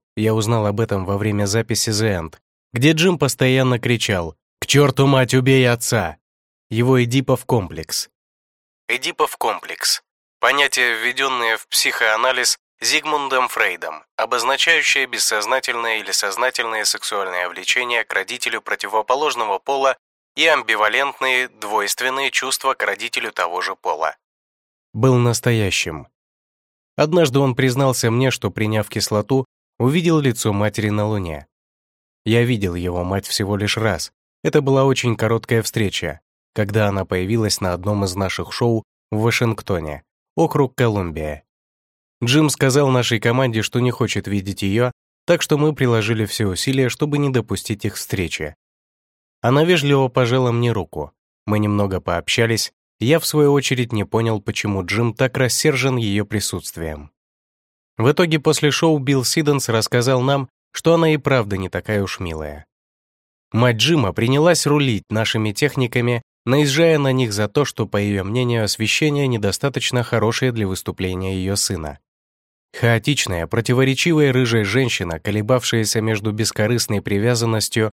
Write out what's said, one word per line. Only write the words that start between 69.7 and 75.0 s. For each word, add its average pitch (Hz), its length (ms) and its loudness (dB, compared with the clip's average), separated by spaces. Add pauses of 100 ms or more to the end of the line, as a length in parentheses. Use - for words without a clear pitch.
хорошее 117 500 0
для 110 140 -2
выступления 92 720 -4
ее 95 200 -2
сына. 78 420 -4 (720)
Хаотичная, 113 760 0
противоречивая 131 880 2
рыжая 117 320 2
женщина, 98 560 -2